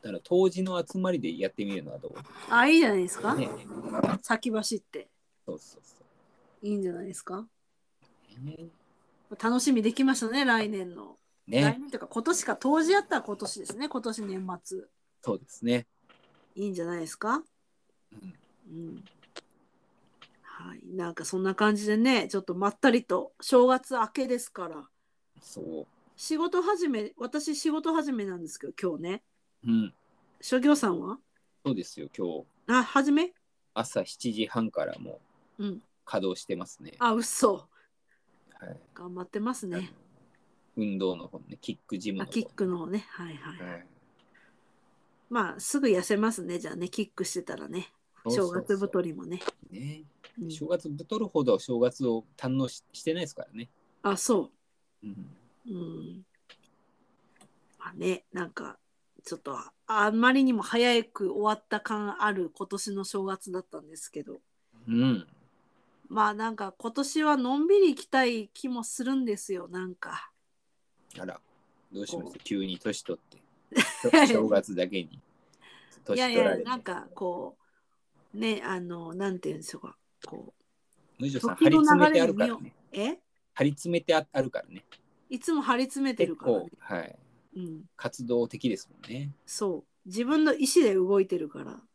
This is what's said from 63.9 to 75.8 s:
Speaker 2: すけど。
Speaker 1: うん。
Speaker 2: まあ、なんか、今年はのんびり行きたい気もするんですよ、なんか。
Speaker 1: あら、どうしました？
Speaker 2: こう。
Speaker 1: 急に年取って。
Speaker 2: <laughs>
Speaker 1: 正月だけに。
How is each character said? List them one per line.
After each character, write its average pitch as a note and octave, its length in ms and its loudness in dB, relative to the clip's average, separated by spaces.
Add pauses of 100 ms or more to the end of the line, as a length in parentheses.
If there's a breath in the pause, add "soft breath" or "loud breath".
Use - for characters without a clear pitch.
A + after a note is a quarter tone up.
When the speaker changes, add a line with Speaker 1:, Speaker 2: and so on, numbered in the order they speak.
Speaker 2:
す - 140 -14
け D3+ 120 -10
ど。 - 180 -14 (460)
Speaker 1:
う A2+ 40 -4
ん。 A#2 360 4 (800)
Speaker 2:
ま G#3 200 2
あ、 G#3+ 60 0
な A3 160 -4
ん A3 60 -8
か、 G3+ 200 -8
今 A#3 160 -8
年 C#4 300 0
は D4+ 160 4
の B3+ 200 0
ん D#4 80 2
び G4 120 8
り F4 160 8
行 - 80 -10
き - 40 -12
た C4 200 4
い A3+ 260 -2
気 - 160 -10
も A#3+ 160 -4
す - 180 -8
る B3+ 120 0
ん C4+ 100 2
で G#3 140 -2
す - 160 -6
よ、 E3+ 140 -8
な F#3 180 -6
ん F3+ 80 -10
か。 - 360 -10 (880)
Speaker 1:
あ F2+ 60 -10
ら、 F2+ 160 -12 (500)
ど G2 120 -8
う G2+ 40 -8
し - 120 -10
ま - 60 -8
し - 20 -12
た？ - 60 -14
Speaker 2:
こ - 40 -18
う。 - 80 -16
Speaker 1:
急 G2 200 -2
に F#2+ 140 -6
年 - 240 -6
取 E2+ 160 -8
っ - 120 -20
て。 - 120 -20 (300)
Speaker 2:
<laughs> C4 540 6
Speaker 1:
正 A3 200 4
月 G2+ 280 2
だ F2+ 120 0
け F#2+ 160 -4
に。 D#2 160 -14 (840 loud breath)